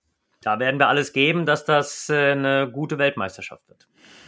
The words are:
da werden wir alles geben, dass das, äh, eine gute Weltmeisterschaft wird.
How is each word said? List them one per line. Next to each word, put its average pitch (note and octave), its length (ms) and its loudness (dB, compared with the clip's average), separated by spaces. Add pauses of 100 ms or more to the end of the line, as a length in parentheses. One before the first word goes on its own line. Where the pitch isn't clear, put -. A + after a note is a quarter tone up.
(420)
da G#2+ 160 -2
werden C3 220 0
wir C3+ 80 4
alles C#3 240 0
geben, D#3+ 340 2
dass D3 180 0
das, D3+ 460 0
äh, C#3+ 220 2
eine C#3 360 0
gute C#3+ 300 -6
Weltmeisterschaft A#2+ 720 -4
wird. - 180 -20 (420)